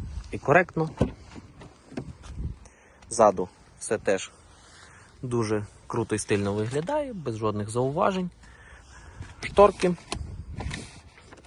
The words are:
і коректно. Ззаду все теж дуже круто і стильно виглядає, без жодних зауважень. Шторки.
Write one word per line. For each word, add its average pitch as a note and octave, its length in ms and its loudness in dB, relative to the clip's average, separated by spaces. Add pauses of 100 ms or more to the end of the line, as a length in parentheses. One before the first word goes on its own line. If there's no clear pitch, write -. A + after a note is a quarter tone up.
(320)
і G#2 60 -6
коректно. D#3+ 520 4 (2250)
Ззаду F#2+ 400 4 (300)
все - 180 -2
теж G2 340 -2 (920)
дуже A2 440 0 (220)
круто A2+ 280 -2
і G#2 40 0
стильно G2+ 340 0
виглядає, E3 600 -2
без C3+ 240 -6
жодних G#2+ 320 -2
зауважень. F3 600 2 (1120)
Шторки. F#3+ 540 6 (1500)